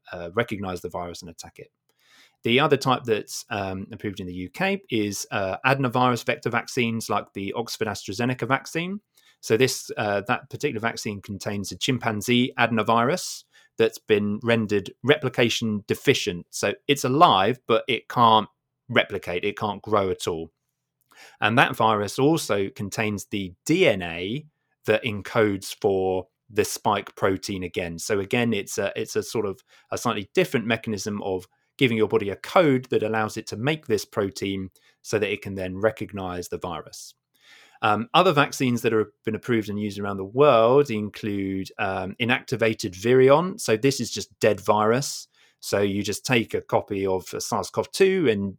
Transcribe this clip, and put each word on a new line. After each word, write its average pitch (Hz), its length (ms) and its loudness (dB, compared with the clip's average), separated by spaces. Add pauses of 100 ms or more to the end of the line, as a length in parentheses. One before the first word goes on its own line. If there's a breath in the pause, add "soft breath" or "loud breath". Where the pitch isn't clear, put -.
(120)
uh, 85 220 -10
recognize 98 480 -4
the 90 60 -8
virus 87 320 -10
and 87 120 -16
attack - 260 -20
it. - 140 -20 (720 soft breath)
The 120 180 4
other 143 160 4
type 127 260 2
that's, 110 480 -2
um, 98 400 -4
approved 104 300 -8
in 95 80 -8
the 87 60 -8
U 90 160 -8
K 190 380 -2
is, 104 440 -2
uh, 98 240 -2 (100)
adenovirus 127 580 2
vector 123 240 -4
vaccines 117 600 -2
like 101 220 -4
the 98 220 -6
Oxford 117 340 -4
AstraZeneca 117 580 -4
vaccine. 165 540 -4 (400 soft breath)
So - 160 2
this, 127 400 0
uh, 101 320 0
that 123 200 -4
particular 139 300 -6
vaccine 107 440 -4
contains 101 500 -8
a 95 40 -12
chimpanzee 120 800 0
adenovirus 117 880 0 (340 soft breath)
that's 113 200 2
been 104 460 0
rendered 107 480 0 (100)
replication 120 840 2
deficient. 104 640 0
So 104 240 -2 (120)
it's 143 180 0
alive, 127 640 6
but 110 220 2
it - 200 -4
can't 110 400 4 (400)
replicate, 98 560 0
it 104 140 -4
can't 104 240 -4
grow 101 280 0
at - 180 -6
all. 82 240 -4 (880 loud breath)
And 113 180 2
that 151 160 2
virus 107 420 0
also 131 520 2
contains 104 560 -4
the 95 300 -6 (100)
D 170 240 4
N 98 140 2
A 92 440 -6 (380)
that 107 180 2
encodes 104 800 -2
for 92 480 0 (200)
the 104 160 0
spike - 520 -2
protein 95 480 -2
again. 87 340 -6
So 101 220 -2
again, 120 320 0
it's 101 260 -4
a, 98 160 -2
it's 110 220 -6
a 104 80 -2
sort 107 220 -4
of 95 180 -8 (260 soft breath)
a 101 80 -6
slightly 107 340 -4
different 143 340 0
mechanism 107 560 -4
of 92 260 -4 (300)
giving 117 200 4
your 107 100 4
body 104 220 0
a 95 60 -6
code 139 500 2
that 110 160 0
allows 107 340 -2
it 110 100 -10
to - 80 -10
make 147 320 -2
this 107 200 0
protein 98 640 -4 (320 soft breath)
so - 160 0
that 101 120 0
it 104 120 -4
can 98 140 -8
then 92 200 -6
recognize 95 720 -4
the - 80 -8
virus. - 560 -10 (680 soft breath)
Um, 110 320 0
other 180 180 6
vaccines 139 480 0
that 113 120 0
have 110 160 2 (180)
been 107 80 -2
approved 107 340 -2
and 101 100 -6
used 104 200 -6
around 101 180 -6
the 95 80 -6
world 127 640 6
include, 101 800 -4 (100)
um, 95 400 -4
inactivated 113 760 0
virion. 131 680 4
So 113 160 0
this 135 240 0
is 113 100 -6
just - 300 -10
dead 104 180 4
virus. 107 720 0 (320 soft breath)
So 101 200 -2
you 101 220 0
just 98 220 -6
take 120 300 0
a 95 80 -2
copy 101 440 -2
of 92 200 -2 (140)
sars 101 280 -4
cov - 240 -4
two 190 340 2
and 101 320 0